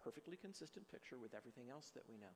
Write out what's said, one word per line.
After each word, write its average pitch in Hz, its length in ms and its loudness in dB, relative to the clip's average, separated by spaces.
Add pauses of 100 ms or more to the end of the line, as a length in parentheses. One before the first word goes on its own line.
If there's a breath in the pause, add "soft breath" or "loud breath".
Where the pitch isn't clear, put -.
perfectly 151 340 4
consistent 190 540 0
picture - 280 0
with 113 160 2
everything 120 380 0
else 147 220 -2
that - 140 -2
we 113 80 -2
know. 98 200 -2